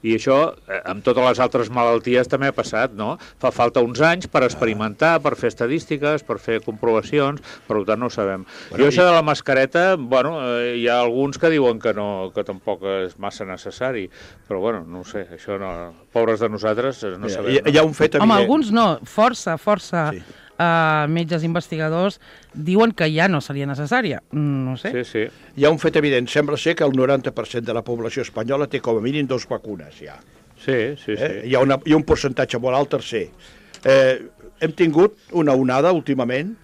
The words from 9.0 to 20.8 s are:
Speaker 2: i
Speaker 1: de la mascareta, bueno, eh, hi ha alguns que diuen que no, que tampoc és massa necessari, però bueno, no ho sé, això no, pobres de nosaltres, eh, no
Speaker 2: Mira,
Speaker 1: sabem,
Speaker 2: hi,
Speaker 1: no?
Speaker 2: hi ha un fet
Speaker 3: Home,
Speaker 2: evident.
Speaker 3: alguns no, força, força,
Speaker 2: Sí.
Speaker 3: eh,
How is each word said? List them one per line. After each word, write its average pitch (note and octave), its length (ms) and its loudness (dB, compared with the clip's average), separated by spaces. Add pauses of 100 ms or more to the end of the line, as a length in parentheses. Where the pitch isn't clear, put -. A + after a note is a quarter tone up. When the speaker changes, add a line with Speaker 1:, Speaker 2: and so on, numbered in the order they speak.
Speaker 2:
i - 20 6
Speaker 1:
de E3+ 80 6
la D#3+ 80 4
mascareta, C#3+ 600 2 (100)
bueno, C3 380 0 (180)
eh, A#2+ 240 -2
hi A#2 100 -4
ha A#2+ 140 2
alguns C3 400 -2
que E3 80 4
diuen B2+ 320 2
que A2 160 0
no, G2+ 380 -6
que G#2 100 -4
tampoc F#2+ 400 -8 (220)
és F2 100 -14
massa G2+ 320 -10
necessari, G#2 560 -8 (420)
però F#2+ 140 -4
bueno, G2+ 240 -4
no F2 160 -14
ho F2+ 140 -16
sé, G2 180 -8
això G2 240 -10
no, G2 160 -8 (400)
pobres A2+ 320 2
de A2+ 80 -2
nosaltres, A2 500 -2
eh, G2 140 -6
no G2+ 80 -12
Speaker 2:
Mira, G2 140 -6
Speaker 1:
sabem, A#2 180 -2
Speaker 2:
hi, C3+ 80 4
Speaker 1:
no? D#3 80 4
Speaker 2:
hi D3 60 6
ha D#3 100 4
un D3 80 -6
fet D#3 240 2
Speaker 3:
Home, G#3 40 4 (100)
Speaker 2:
evident. G3+ 100 4
Speaker 3:
alguns B3+ 260 2
no, A3 200 4 (120)
força, G#3+ 540 0
força, E3+ 560 -2
Speaker 2:
Sí. F2+ 80 -12 (380)
Speaker 3:
eh, D#3+ 500 2